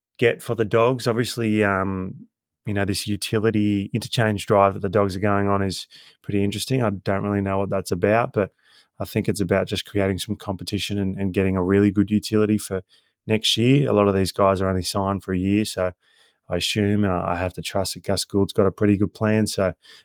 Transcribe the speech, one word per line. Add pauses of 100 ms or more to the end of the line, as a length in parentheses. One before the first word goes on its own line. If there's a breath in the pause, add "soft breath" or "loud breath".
(200)
get
for
the
Dogs.
Obviously,
um, (400)
you
know,
this
utility
interchange
drive
that
the
Dogs
are
going
on
is (340 loud breath)
pretty
interesting.
I
don't
really
know
what
that's
about,
but (480 soft breath)
I
think
it's
about
just
creating
some
competition
and,
and
getting
a
really
good
utility
for (440 soft breath)
next
year.
A
lot
of
these
guys
are
only
signed
for
a
year,
so (560 soft breath)
I
assume,
uh,
I
have
to
trust
that
Gus
Gould's
got
a
pretty
good
plan.
So (320 loud breath)